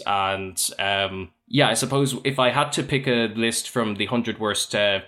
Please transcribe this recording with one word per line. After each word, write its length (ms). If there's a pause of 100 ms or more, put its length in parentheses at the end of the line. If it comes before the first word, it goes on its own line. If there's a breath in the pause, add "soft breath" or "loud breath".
and, 720
um, 540 (200)
yeah, 160
I 60
suppose 480
if 160
I 120
had 240
to 100
pick 240
a 260
list 360
from 260
the 100
hundred 320
worst, 340
uh, 360